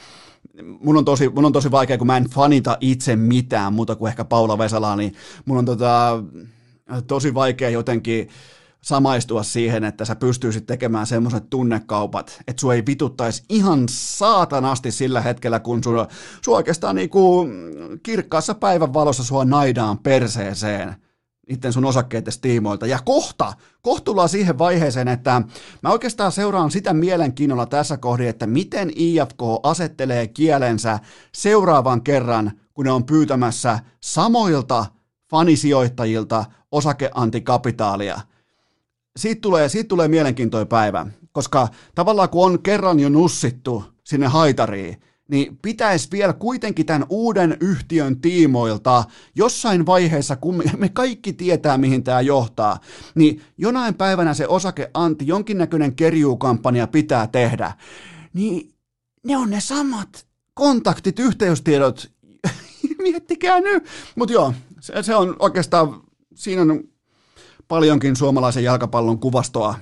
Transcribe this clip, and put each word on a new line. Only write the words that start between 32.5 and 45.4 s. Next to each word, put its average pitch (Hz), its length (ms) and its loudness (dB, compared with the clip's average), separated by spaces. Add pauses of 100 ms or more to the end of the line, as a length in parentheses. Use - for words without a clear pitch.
kun 143 100 -4
ne 131 60 2
on 127 140 0
pyytämässä 127 760 0 (220)
samoilta 156 840 0 (440)
fanisijoittajilta 123 1160 2 (280)
osakeantikapitaalia. 120 1500 -2 (960)
Siitä 220 240 -4
tulee, 175 280 2
siitä 220 200 -4
tulee 170 200 2
mielenkiintoinen 131 600 0
päivä, 104 380 0 (260)
koska 131 360 0 (260)
tavallaan 190 340 2
kun 175 160 2
on 180 180 2
kerran 190 380 2
jo 143 80 2
nussittu 131 760 0 (200)
sinne 143 220 -2
haitariin, 117 680 0 (320)
niin 139 340 -2